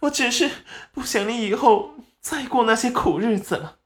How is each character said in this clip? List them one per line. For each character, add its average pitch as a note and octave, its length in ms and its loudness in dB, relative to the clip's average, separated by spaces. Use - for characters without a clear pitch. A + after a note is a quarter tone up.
我 D4 100 0
只 C4 200 0
是 B3+ 200 0
不 - 100 -10
想 G3+ 260 -2
你 A#3 140 -2
以 G3+ 120 0
后 A3 400 4
再 C#4+ 260 -6
过 A#3+ 180 2
那 A3 100 4
些 A#3+ 160 -2
苦 - 280 0
日 G#3+ 200 2
子 F#3 180 -4
了。 - 300 -10